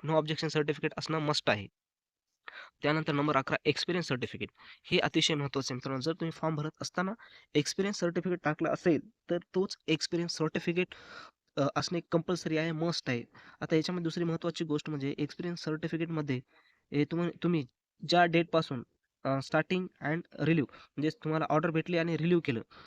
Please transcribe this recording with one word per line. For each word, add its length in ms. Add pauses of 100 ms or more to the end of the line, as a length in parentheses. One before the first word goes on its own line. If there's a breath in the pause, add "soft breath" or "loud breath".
no 60
objection 360
सर्टिफिकेट 500
असणं 220
मस्ट 300
आहे. 180 (1160 loud breath)
त्यानंतर 300
नंबर 240
अकरा, 280
एक्सपिरियन्स 420
सर्टिफिकेट. 420 (340 loud breath)
हे 160
अतिशय 360
महत्त्वाचं 380
आहे 20
मित्रांनो. 260
जर 100
तुम्ही 200
फॉर्म 240
भरत 160 (100)
असताना 300 (440 loud breath)
एक्सपिरियन्स 440
सर्टिफिकेट 440
टाकलं 260
असेल, 320 (280)
तर 80 (180)
तोच 220 (100)
एक्सपिरियन्स 500
सर्टिफिकेट, 500 (680 loud breath)
अ, 40 (140)
असणे 240 (120)
कंपल्सरी 460
आहे, 140
मस्ट 380
आहे. 140 (380 loud breath)
आता 140
याच्यामध्ये 280
दुसरी 200
महत्त्वाची 420
गोष्ट 240
म्हणजे 280
एक्सपिरियन्स 460
सर्टिफिकेटमध्ये, 800 (500 soft breath)
ए, 140
तुम-, 240 (140)
तुम्ही 240 (420)
ज्या 160
डेटपासून, 580 (400)
अ, 60
starting 520
and 400 (180)
review, 300
म्हणजे 400
तुम्हाला 400
ऑर्डर 200
भेटली 280
आणि 200
रिलीव्ह 280
केलं, 160 (260 loud breath)